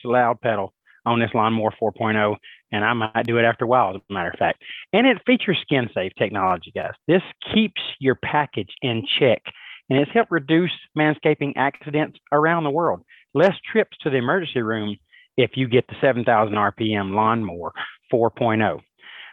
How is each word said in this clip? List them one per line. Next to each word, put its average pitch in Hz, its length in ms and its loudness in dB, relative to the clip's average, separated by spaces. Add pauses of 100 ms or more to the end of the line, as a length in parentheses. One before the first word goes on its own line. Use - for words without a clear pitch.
the 120 60 -4
loud 120 300 2
pedal 104 320 -4 (320)
on 117 140 2
this 113 160 0
Lawnmower 110 460 0
four 110 100 0
point 107 260 -2
oh, 104 200 2 (340)
and 104 140 -2
I 113 80 2
might 113 340 -2
do 117 120 0
it 117 60 4
after 117 200 0
a 113 40 -2
while, 120 220 2
as 95 60 -8 (120)
a - 40 -14
matter 90 180 -4
of - 80 -10
fact. - 240 -2 (300)
And 220 120 4
it 240 220 2
features 214 360 0
skin-safe 113 540 -2
technology, 95 560 -2
guys. 95 200 -8 (160)
This 180 140 4 (300)
keeps 214 280 0 (180)
your 131 160 2
package 131 560 -4 (120)
in 117 220 -2 (140)
check, 120 240 4 (480)
and 135 80 4
it's 143 140 0
helped 233 180 2
reduce 160 400 2 (260)
manscaping 151 600 0
accidents 143 640 -4 (100)
around 160 320 2
the 151 80 -2
world. 147 320 -2 (320)
Less 170 220 4 (160)
trips - 300 0
to 156 80 -4
the 131 80 2
emergency 135 440 -2
room 107 340 -4 (400)
if 120 200 2
you 131 100 0
get 117 220 2
the - 120 -14
seven 123 220 2
thousand 107 340 2
R 101 140 2
P 110 240 -2
M 98 200 -2
Lawnmower 107 580 -2 (400)
four 117 180 2
point 110 320 0
oh. 98 180 -2 (520)